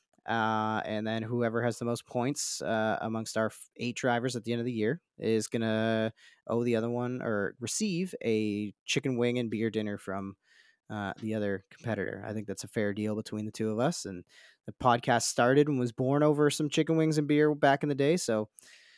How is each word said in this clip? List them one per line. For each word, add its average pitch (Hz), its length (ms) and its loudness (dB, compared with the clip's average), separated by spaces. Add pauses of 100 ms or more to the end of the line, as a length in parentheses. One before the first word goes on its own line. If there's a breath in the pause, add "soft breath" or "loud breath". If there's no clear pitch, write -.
(280)
uh, 110 560 0
and 107 200 -4
then 110 200 -4
whoever 117 400 0
has 117 160 0
the 123 40 -6
most 117 220 -4
points, - 560 -4
uh, 110 380 0
amongst 110 360 -6
our 110 100 2
f-, - 320 -10
eight 120 180 -6
drivers 120 400 0
at 110 80 -6
the 117 80 -2
end 120 80 0
of 117 40 -4
the 123 80 -2
year 110 280 0 (180)
is 110 300 0
gonna 113 640 0 (340 soft breath)
owe 117 160 0
the 120 140 2
other 110 120 0
one 123 320 -4
or 104 380 -2
receive 180 560 -2 (100)
a 104 480 0 (140)
chicken 131 300 -2
wing 120 240 0
and 117 100 -4
beer 110 200 0
dinner 104 280 -4
from, 98 380 -8 (520 soft breath)
uh, 101 320 -6
the 110 140 -4
other 101 360 -2
competitor. 101 560 -6
I 110 80 -6
think 107 120 -8
that's 98 180 -10
a 104 40 -14
fair 104 240 -2
deal 107 240 -4
between 107 300 -6
the 107 60 -10
two 110 180 -4
of 107 80 -2
us. 147 260 0
And 92 200 -10 (420 soft breath)
the 107 60 -10
podcast 120 500 2
started 135 460 6
and 143 100 0
was 123 140 0
born 135 300 2
over 151 280 6
some 151 180 0
chicken 160 280 2
wings 160 220 2
and 151 80 0
beer 151 280 4
back 143 280 4
in 147 60 0
the 147 60 0
day. 139 240 4
So 110 300 0 (500 loud breath)